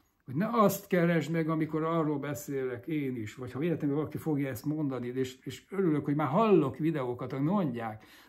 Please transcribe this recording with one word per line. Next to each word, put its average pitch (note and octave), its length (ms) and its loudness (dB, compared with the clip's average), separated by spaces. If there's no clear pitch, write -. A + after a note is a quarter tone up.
Hogy B2 100 -10
ne G3+ 120 0
azt A3 400 2
keresd E3+ 440 2
meg, E3 180 0
amikor D#3 340 0
arról D#3 360 0
beszélek C3 680 -6
én C#3+ 280 -2
is, G#2+ 200 -8
vagy B2 160 -10
ha B2+ 80 -8
véletlenül D3+ 360 0
valaki D3+ 220 -2
fogja C#3+ 300 -2
ezt B2 180 -8
mondani, C#3 420 -2
és, C3 340 -4
és - 280 -12
örülök, F3 360 0
hogy C#3+ 100 2
már D3+ 120 0
hallok F3+ 500 4
videókat, B2+ 540 -2
hogy C3+ 100 -4
mondják, B2 640 -2